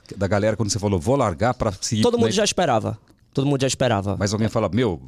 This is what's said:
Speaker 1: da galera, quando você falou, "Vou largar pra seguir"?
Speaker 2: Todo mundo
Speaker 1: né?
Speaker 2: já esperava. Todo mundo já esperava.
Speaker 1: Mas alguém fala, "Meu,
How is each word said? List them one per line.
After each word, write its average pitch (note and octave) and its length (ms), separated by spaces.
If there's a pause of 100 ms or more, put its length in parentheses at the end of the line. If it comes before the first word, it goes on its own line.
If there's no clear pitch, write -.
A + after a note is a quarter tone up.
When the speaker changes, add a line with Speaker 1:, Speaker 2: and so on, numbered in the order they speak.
(180)
Speaker 1:
da F#2+ 100
galera, G2+ 300
quando G#2 140
você A2 80
falou, G2 200
"Vou G#2 160
largar A2 380
pra A2 260
seguir"? A2 220
Speaker 2:
Todo A#3+ 160
mundo A#3 100
Speaker 1:
né? - 40
Speaker 2:
já G3+ 120
esperava. A2 540 (360)
Todo C3+ 140
mundo C#3 140
já C3+ 60
esperava. G2+ 520
Speaker 1:
Mas G2 140
alguém A2 160
fala, A2 240
"Meu, G2+ 340